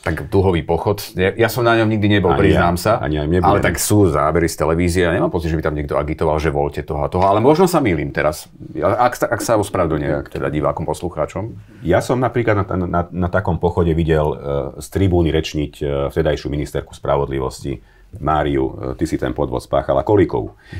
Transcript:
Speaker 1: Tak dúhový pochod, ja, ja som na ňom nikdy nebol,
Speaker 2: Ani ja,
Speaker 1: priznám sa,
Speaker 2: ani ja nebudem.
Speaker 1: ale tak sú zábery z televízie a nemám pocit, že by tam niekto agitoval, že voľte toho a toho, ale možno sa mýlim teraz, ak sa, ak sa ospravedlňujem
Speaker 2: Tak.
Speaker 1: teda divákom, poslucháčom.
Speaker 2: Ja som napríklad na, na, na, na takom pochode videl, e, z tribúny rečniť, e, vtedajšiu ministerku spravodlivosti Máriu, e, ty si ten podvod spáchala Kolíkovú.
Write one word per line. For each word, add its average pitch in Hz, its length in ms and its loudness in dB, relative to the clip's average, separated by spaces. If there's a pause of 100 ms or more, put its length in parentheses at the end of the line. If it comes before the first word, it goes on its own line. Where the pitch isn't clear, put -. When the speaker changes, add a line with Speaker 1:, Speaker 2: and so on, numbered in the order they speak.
Speaker 1:
Tak 78 280 -4
dúhový 92 320 2
pochod, 85 400 -2 (120)
ja, 92 200 0
ja 113 160 2
som 123 120 -4
na 117 140 2
ňom 113 120 2
nikdy 107 240 0
nebol, 95 180 2
Speaker 2:
Ani 71 100 2
ja, - 40 2
Speaker 1:
priznám 85 340 4
sa, 107 200 0
Speaker 2:
ani 76 200 -2
ja 73 80 -2
nebudem. 87 220 2
Speaker 1:
ale 101 120 4
tak 87 180 0
sú 104 280 4
zábery 78 400 2
z 80 100 -2
televízie 85 500 2
a 82 80 2
nemám 87 160 0
pocit, 82 200 -2
že 82 80 0
by 78 80 -2
tam 78 80 0
niekto 71 240 -2
agitoval, 76 400 0
že 78 120 0
voľte 71 340 -2
toho 73 180 -4
a 73 80 -2
toho, 90 160 2
ale 101 160 4
možno 156 240 6
sa 180 120 2
mýlim 80 320 0
teraz, 73 360 -2 (300)
ak 107 380 2
sa, - 120 -2
ak 110 160 -2
sa 117 160 2
ospravedlňujem 98 240 -2 (400)
Speaker 2:
Tak. - 80 -12
Speaker 1:
teda - 180 -4
divákom, 73 380 -2
poslucháčom. 82 720 -6 (240)
Speaker 2:
Ja 156 240 2
som 127 160 0
napríklad 117 340 0
na, 92 140 0
na, 90 160 -2
na, 85 180 -2
na 90 300 -4
takom 92 240 0
pochode 85 340 0
videl, 78 380 2
e, 64 60 -4 (420)
z - 100 -14
tribúny 87 460 2
rečniť, 78 400 -2
e, - 100 -10 (240)
vtedajšiu 73 460 -2
ministerku 71 400 -6
spravodlivosti 67 880 -4 (320)
Máriu, 73 560 0
e, 65 240 -8
ty 71 160 -4
si 78 80 -4
ten 67 160 -4
podvod 65 260 -2
spáchala 69 460 0
Kolíkovú. 87 480 2 (260)